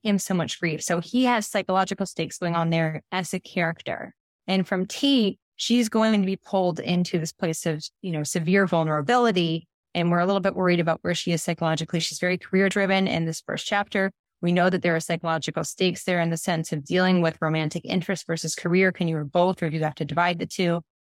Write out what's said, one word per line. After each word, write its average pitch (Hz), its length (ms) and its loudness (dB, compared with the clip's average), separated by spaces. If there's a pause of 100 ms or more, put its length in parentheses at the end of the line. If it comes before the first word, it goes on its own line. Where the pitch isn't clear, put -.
him 208 160 2
so - 140 -4
much 165 260 -2
grief. 160 240 -2
So 170 160 0
he 247 240 0
has 247 240 0
psychological 190 580 0
stakes 165 320 -8
going 170 180 -2
on 165 140 0
there 160 320 0 (120)
as 185 200 -4
a 185 60 -6
character. - 720 -6 (320)
And 190 220 0
from 185 180 0
Tate, 233 540 2 (160)
she's 233 340 0
going 220 300 4
to 190 60 2
be 190 100 -2
pulled 180 440 0
into 175 380 0
this 160 140 -2
place - 340 -4
of, 156 180 -2 (180)
you 185 100 -6
know, 156 120 -2
severe 180 440 2
vulnerability. 165 1000 2 (280)
And 170 160 2
we're 175 80 4
a 175 60 2
little 196 160 2
bit 190 140 0
worried 180 260 2
about 160 200 0
where 175 140 -2
she - 160 -4
is 165 100 0
psychologically. 160 600 -2
She's - 180 -6
very 180 180 0
career 190 320 2
driven 190 380 2
in 165 180 0
this 165 160 -6
first - 240 -6
chapter. 202 460 0 (280)
We 175 120 0
know 180 180 4
that 185 140 0
there 170 120 2
are 165 40 0
psychological 165 640 -4
stakes 180 400 -2
there 175 180 0
in 170 80 2
the 165 80 -2
sense 165 340 -2
of 147 140 -4
dealing 185 380 4
with 160 180 0
romantic 156 440 -2
interest 180 420 -4
versus 165 260 -4
career. 185 380 2
Can 175 160 -2
you 160 100 -2
or 151 60 -4
both, 175 400 2
or 160 80 -2
do 160 60 -4
you 156 60 -2
have 156 120 -2
to 165 100 -4
divide 175 320 0
the 165 80 -4
two? 170 360 -2 (240)